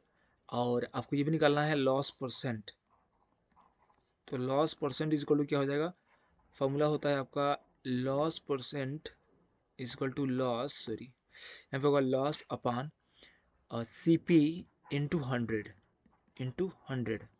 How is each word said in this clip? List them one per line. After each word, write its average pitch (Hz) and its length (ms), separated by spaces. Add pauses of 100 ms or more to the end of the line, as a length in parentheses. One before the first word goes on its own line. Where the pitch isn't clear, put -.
(480)
और 123 460
आपको 135 220
ये 143 80
भी 147 60
निकालना 147 320
है 151 120
लॉस 135 360 (100)
परसेंट। 120 500 (1600)
तो 135 100 (100)
loss 147 360
percent 156 300
is 143 100
equal 147 160
to 143 80
क्या 143 100
हो 139 60
जाएगा, 147 280 (640)
फॉर्मूला 139 300
होता 147 220
है 143 100
आपका 143 320 (540)
loss 143 360 (100)
percent 139 640 (640)
is 123 180
equal 131 220
to 139 120 (100)
loss, 127 320 (120)
सॉरी, 113 200
यहाँ - 760
पे 139 60
होगा 143 140
loss 135 400 (140)
upon, 123 340 (840)
uh, 117 140
सीपी 165 800 (280)
into 143 320
हंड्रेड, 113 460 (680)
into 131 280 (220)
हंड्रेड, 113 360 (120)